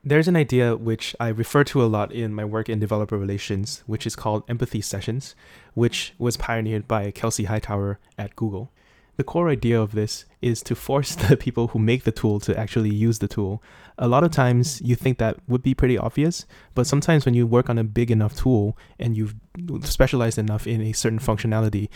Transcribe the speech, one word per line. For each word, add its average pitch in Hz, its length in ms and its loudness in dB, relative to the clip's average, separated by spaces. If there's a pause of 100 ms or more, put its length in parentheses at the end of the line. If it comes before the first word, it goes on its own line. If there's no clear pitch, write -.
There's 156 220 4
an 180 80 4
idea 123 400 4
which 113 420 -4
I 117 120 -2
refer 117 340 2
to 135 180 2
a 117 40 4
lot 107 260 0
in 113 200 -4
my 107 120 -6
work 107 240 -4
in 110 100 -2
developer 107 400 -2
relations, 98 680 -4
which 110 180 -4
is 113 80 -4
called 107 340 -4
empathy 120 320 -4
sessions, 110 540 -6 (400)
which - 420 0
was 120 200 -2
pioneered 110 500 -4
by 104 240 -2
Kelsey 110 360 -4
Hightower 101 520 -4 (180)
at 101 200 -10
Google. 110 340 -6 (460)
The 135 80 -2
core 175 240 0
idea 117 320 2
of 107 120 -2
this 107 320 -4 (160)
is 120 220 -2
to 117 140 -4
force - 400 -2
<laughs> 101 120 0
the 139 80 8
people - 320 -2
who 113 120 -2
make 123 240 2
the 151 80 2
tool 104 260 0
to 101 180 -2
actually 107 380 0
use 110 240 2
the 110 80 -2
tool. 101 340 -4 (380)
A 120 80 0
lot 131 160 4
of 170 80 4
times 123 500 2
you 123 140 2
think 127 240 0
that 113 200 0 (100)
would 127 160 0
be 131 100 2
pretty 127 240 2
obvious, 143 480 -2 (300)
but 123 100 2
sometimes 151 380 2
when 123 100 4
you 120 100 4
work 120 240 2
on 117 80 0
a 113 60 0
big 117 300 0
enough 107 240 2
tool 110 420 2 (220)
and 117 160 -2
you've 107 180 -4 (460)
specialized 123 580 0
enough 107 300 -2
in 113 140 -2
a 110 100 -2
certain 110 260 -2
functionality, 107 760 0